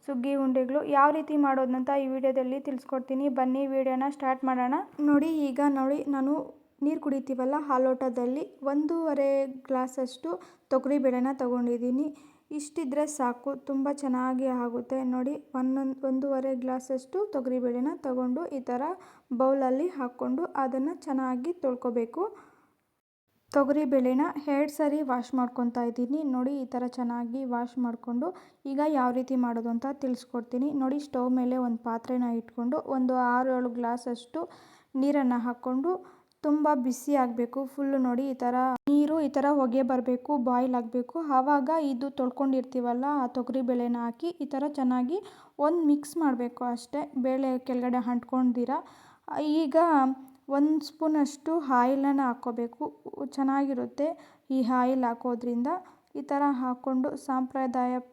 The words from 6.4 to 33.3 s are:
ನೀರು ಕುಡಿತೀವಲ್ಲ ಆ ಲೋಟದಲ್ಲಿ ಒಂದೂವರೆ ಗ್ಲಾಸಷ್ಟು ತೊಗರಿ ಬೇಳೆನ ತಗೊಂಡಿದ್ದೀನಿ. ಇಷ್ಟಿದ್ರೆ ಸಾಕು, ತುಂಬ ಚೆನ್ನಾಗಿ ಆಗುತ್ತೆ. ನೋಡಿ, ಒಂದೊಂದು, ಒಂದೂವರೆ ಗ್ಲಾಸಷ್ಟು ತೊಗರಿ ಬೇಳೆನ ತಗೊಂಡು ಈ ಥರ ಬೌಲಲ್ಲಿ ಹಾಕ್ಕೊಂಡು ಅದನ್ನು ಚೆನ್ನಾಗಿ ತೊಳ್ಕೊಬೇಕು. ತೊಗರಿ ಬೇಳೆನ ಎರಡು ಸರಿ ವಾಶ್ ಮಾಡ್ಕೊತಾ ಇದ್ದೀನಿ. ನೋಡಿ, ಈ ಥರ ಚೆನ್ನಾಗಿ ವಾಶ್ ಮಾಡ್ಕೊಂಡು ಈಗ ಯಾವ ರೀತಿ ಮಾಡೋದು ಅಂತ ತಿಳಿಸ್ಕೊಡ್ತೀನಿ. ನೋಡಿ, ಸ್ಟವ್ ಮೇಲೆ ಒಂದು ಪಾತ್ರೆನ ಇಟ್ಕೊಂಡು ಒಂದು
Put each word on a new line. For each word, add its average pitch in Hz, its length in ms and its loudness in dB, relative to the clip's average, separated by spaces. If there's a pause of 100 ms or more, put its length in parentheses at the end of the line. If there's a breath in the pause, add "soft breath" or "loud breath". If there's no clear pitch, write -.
ನೀರು 311 180 0
ಕುಡಿತೀವಲ್ಲ 269 520 -2 (180)
ಆ - 100 4
ಲೋಟದಲ್ಲಿ 254 580 0 (280)
ಒಂದೂವರೆ 302 580 0 (400)
ಗ್ಲಾಸಷ್ಟು 254 600 -4 (420 loud breath)
ತೊಗರಿ 262 320 2
ಬೇಳೆನ 254 260 2 (120)
ತಗೊಂಡಿದ್ದೀನಿ. 247 680 0 (500 loud breath)
ಇಷ್ಟಿದ್ರೆ 294 460 -2 (100)
ಸಾಕು, 247 380 -2 (180)
ತುಂಬ 269 160 0 (160)
ಚೆನ್ನಾಗಿ 262 460 0 (160)
ಆಗುತ್ತೆ. 240 340 -4 (160)
ನೋಡಿ, 254 200 0 (260)
ಒಂದೊಂದು, 262 360 0 (140)
ಒಂದೂವರೆ 262 420 0 (120)
ಗ್ಲಾಸಷ್ಟು 262 560 -4 (160)
ತೊಗರಿ 254 300 0
ಬೇಳೆನ 247 260 0 (140)
ತಗೊಂಡು 254 360 -2 (160)
ಈ - 20 -4 (100)
ಥರ 247 120 -2 (580 loud breath)
ಬೌಲಲ್ಲಿ 262 480 2 (120)
ಹಾಕ್ಕೊಂಡು 254 440 -4 (200)
ಅದನ್ನು 262 320 -2 (100)
ಚೆನ್ನಾಗಿ 262 480 -2 (100)
ತೊಳ್ಕೊಬೇಕು. 247 640 -2 (1300 loud breath)
ತೊಗರಿ 285 380 4
ಬೇಳೆನ 262 320 4 (300)
ಎರಡು 294 240 0
ಸರಿ 294 200 2 (120)
ವಾಶ್ 247 280 -2
ಮಾಡ್ಕೊತಾ 240 520 -2
ಇದ್ದೀನಿ. 247 280 -2 (160)
ನೋಡಿ, 254 180 0 (100)
ಈ 247 100 -8
ಥರ 247 100 -2 (140)
ಚೆನ್ನಾಗಿ 240 460 -4 (100)
ವಾಶ್ 240 320 -4
ಮಾಡ್ಕೊಂಡು 240 440 -2 (440 loud breath)
ಈಗ 277 80 0 (160)
ಯಾವ 247 120 4 (100)
ರೀತಿ 262 260 -2
ಮಾಡೋದು 233 300 -2
ಅಂತ 233 100 -4 (180)
ತಿಳಿಸ್ಕೊಡ್ತೀನಿ. 247 680 -2 (140)
ನೋಡಿ, 269 240 0
ಸ್ಟವ್ 254 320 0
ಮೇಲೆ 247 180 0 (100)
ಒಂದು 233 200 -2
ಪಾತ್ರೆನ 240 420 -2 (120)
ಇಟ್ಕೊಂಡು 240 380 -2 (180)
ಒಂದು 254 180 2 (160)